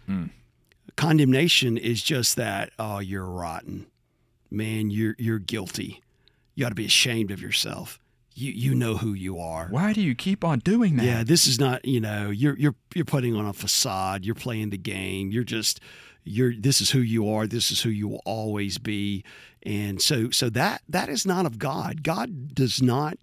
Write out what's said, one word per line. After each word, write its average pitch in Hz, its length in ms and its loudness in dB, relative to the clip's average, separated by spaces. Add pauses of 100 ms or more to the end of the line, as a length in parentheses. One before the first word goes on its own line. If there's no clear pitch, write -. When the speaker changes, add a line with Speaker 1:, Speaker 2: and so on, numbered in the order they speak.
Speaker 1:
Hmm. 95 220 -4 (720)
Speaker 2:
Condemnation 135 800 4
is 113 260 -2
just - 320 0
that, 104 420 -4
"Oh, 107 220 -4
you're 95 260 -6
rotten. 90 600 -8 (640)
Man, 110 400 -2
you're, 107 280 0
you're 113 220 0
guilty. 95 600 -8 (520)
You 131 120 -2
ought 120 40 -2
to 107 60 -6
be 110 100 -4
ashamed 113 460 2
of 95 100 -8
yourself. - 560 -4 (380)
You, 135 160 -6
you 127 240 0
know 117 220 0
who 107 160 -2
you 92 260 -6
are." 82 300 -6
Speaker 1:
Why 180 240 0
do 214 80 2
you 156 140 2
keep - 280 -2
on 156 160 2
doing 196 380 4
that? 120 80 2
Speaker 2:
Yeah, 117 180 2
this 147 240 6
is 131 140 2
not, 127 240 2
you 123 160 2
know, 104 280 -2
you're, 120 280 2
you're, 147 180 4 (180)
you're 170 120 -2
putting 123 300 0
on 104 100 0
a 101 80 -4
facade. 95 720 0
You're 110 100 0
playing 110 360 -4
the 101 60 -6
game. 95 540 -4
You're 117 140 0
just, - 340 -2 (460)
you're, 120 280 2
this 120 280 2
is - 100 2
who 135 80 4
you 113 300 2
are. 107 180 0
This 110 240 0
is 104 120 -2
who 120 60 2
you 104 200 -2
will - 160 -8
always 104 520 -4
be. 101 460 -2 (400)
And 101 380 -2
so, 117 280 2
so - 200 0
that, 135 400 0
that 175 180 -2
is 247 180 -2
not 185 200 2
of 117 120 -4
God. 151 460 -4
God 160 500 -4
does 131 280 2
not 131 420 0